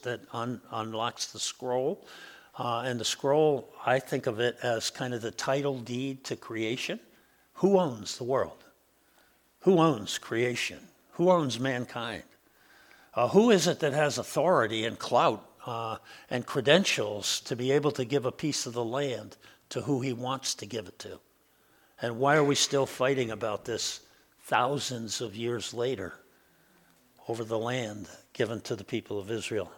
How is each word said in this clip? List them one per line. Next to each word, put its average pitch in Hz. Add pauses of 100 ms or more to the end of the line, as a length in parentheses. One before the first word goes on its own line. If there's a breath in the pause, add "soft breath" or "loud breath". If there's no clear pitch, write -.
that 120 (120)
un-, 120
unlocks 110
the 107
scroll. 131 (500 loud breath)
Uh, 120
and 123
the 110
scroll, 147 (100)
I 127
think 135
of 110
it 120
as 117
kind 127
of 113
the 113
title 139
deed 127
to 123
creation. 117 (560 soft breath)
Who 190
owns 120
the 127
world? 117 (960 soft breath)
Who 180
owns 143
creation? 117 (260)
Who 175
owns 139
mankind? 120 (920 soft breath)
Uh, 120
who 214
is 180
it 170
that 143
has 147
authority 117
and 110
clout, 120 (220)
uh, 113 (320 loud breath)
and 120
credentials 120
to -
be 127
able 147
to 127
give 131
a 123
piece -
of 120
the 120
land 117 (320 loud breath)
to 127
who 131
he 127
wants 127
to -
give 107
it -
to? 92 (800 soft breath)
And 117
why 139
are 151
we 143
still 135
fighting 131
about 107
this - (420 soft breath)
thousands 123
of 104
years 117
later 113 (1120 soft breath)
over 117
the 110
land 110 (240)
given 110
to -
the 101
people 107
of 98
Israel, 107